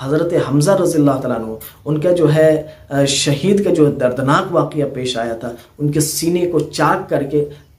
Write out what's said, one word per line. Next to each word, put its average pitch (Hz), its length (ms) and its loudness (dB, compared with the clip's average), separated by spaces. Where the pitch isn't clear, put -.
हज़रत 156 320 -2
हमज़ा 147 400 2
रज़ियल्लाहु 143 480 2
तआला 123 120 -2
अन्हु, 113 220 -8
उनका 156 260 0
जो 170 140 2
है, 156 500 2
अ, 139 140 2
शहीद 185 560 0
का 185 100 0
जो 151 200 4
दर्दनाक 135 640 0
वाक़या 147 340 0
पेश 127 300 -6
आया 117 180 -4
था, 120 220 -10
उनके 147 140 0
सीने 170 520 0
को 156 140 0
चाक 160 500 -2
करके 147 300 -2